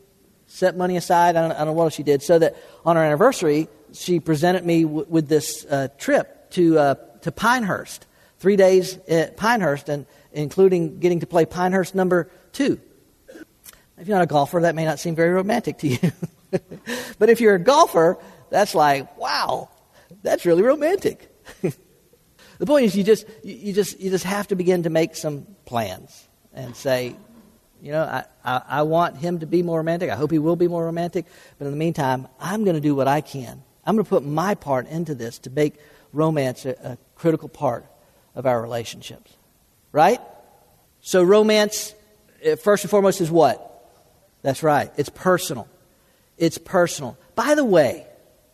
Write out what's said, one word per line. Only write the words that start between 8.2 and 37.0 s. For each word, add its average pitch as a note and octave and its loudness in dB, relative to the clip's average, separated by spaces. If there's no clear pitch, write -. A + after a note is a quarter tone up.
three G3 2
days F#3 4
at D#3+ -2
Pinehurst, F#3 -2
and C#3+ -6
including E3+ 2
getting E3+ 0
to E3 -8
play E3 2
Pinehurst F3+ -2
number F#3 0
two. A#3 -2
If F3 -12
you're G#3 2
not F3+ 4
a - -2
golfer, C#3+ 0
that E3 2
may E3 -4
not D#3 -2
seem E3+ -6
very E3 2
romantic G3+ -2
to D#3 -4
you. C3+ 0
<laughs> F#3 -2
But G#3+ 4
if A3+ 4
you're G#3+ 4
a F3+ -2
golfer, F#3 4
that's F#3+ 0
like, C#3+ 0
"Wow, G3+ -6
that's - -4
really F3 4
romantic." D#4 -2
<laughs> D#3+ -4
The - -4
point C#4 4
is, F#3 0
you G3+ 0
just, G#3+ 2
you, G3 -16
you G3+ -10
just, G3 -4
you F#3+ -8
just F3+ -2
have G3+ -6
to F#3+ -4
begin F3+ 0
to E3 -4
make D#3+ 0
some D3 -10
plans G#2+ -8
and B2+ -14
say, B2+ -4
"You C#3+ -12
know, D#3 -2
I, C3 -6
I, B2+ -4
I C#3 -4
want D#3 0
him E3+ -6
to D#3+ -10
be E3+ 0
more E3 -2
romantic. E3 -4
I G#2+ -4
hope C#3 -2
he D#3+ 0
will E3 0
be F3 2
more E3+ -4
romantic. E3+ -4
But - -12
in C#3 -6
the C#3+ -8
meantime, C3+ -2
I'm G3+ -4
gonna E3 2
do D3 2
what C3+ 0
I D3 2
can. C3 -14
I'm F3+ 0
gonna G#3+ 2
put D#3 0
my D#3+ -2
part C3 -4
into D#3 -6
this A#2 -12
to - -18
make D3+ -2
romance C#3+ -2
a, B2+ -6
a B2+ -12